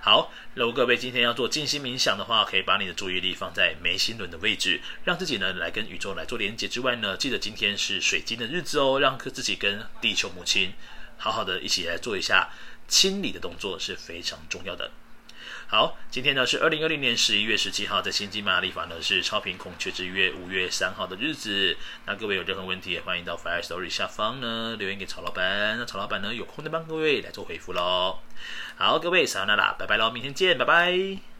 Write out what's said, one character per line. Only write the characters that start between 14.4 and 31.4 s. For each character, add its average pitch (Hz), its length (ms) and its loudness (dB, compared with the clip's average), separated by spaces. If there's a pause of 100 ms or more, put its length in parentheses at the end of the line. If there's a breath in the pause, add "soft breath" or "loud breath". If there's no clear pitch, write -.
重 90 160 -6
要 90 100 -6
的。 - 160 -8 (760 loud breath)
好， 117 300 4 (140)
今 131 120 -2
天 139 120 4
呢， 131 120 4
是 - 140 2
二 156 80 6
零 156 140 2
二 160 60 2
零 156 120 0
年 120 160 2
十 110 200 4
一 101 60 4
月 107 140 2
十 101 140 0
七 101 160 -2
号， 101 140 2
在 95 120 -2
新 101 180 -2
金 104 140 -6
玛 98 80 2
雅 90 80 4
历 92 100 0
法 85 140 -4
呢， 82 160 -10
是 90 220 2
超 104 180 0
频 92 160 -6
孔 90 220 -10
雀 - 120 -4
之 90 140 -6
月 92 260 2
五 90 200 -8
月 92 200 0
三 92 240 0
号 95 120 -4
的 92 100 -8
日 143 180 -4
子。 98 420 0 (280 loud breath)
那 101 100 -4
各 107 120 -8
位 101 100 2
有 90 60 -2
任 92 120 -2
何 95 100 -6
问 92 160 -4
题， 92 100 -8
也 87 100 -4
欢 90 180 -4
迎 85 60 -8
到 85 100 -4
Firstory 87 540 -4
下 95 180 -2
方 113 340 -2
呢， 113 380 -4
留 101 100 -2
言 98 100 -4
给 95 80 -6
曹 - 160 -8
老 - 80 -4
板， 101 480 0
那 120 60 -4
曹 - 140 -6
老 101 80 -4
板 107 140 -2
呢， 104 140 -4
有 110 100 -6
空 - 180 -12
再 160 80 -6
帮 165 160 -4
各 160 100 -4
位 151 260 4
来 - 80 -10
做 98 140 -8
回 82 140 -8
复 - 140 -10
咯。 90 500 2 (540 loud breath)
好， 113 220 4
各 165 100 0
位， 175 180 6
撒 98 140 -2
由 98 60 0
那 104 100 6
拉， 98 160 6
拜 - 140 -4
拜 104 100 4
咯， 113 140 4
明 120 120 -6
天 139 120 -6
见， 185 220 6
拜 123 100 4
拜。 180 720 4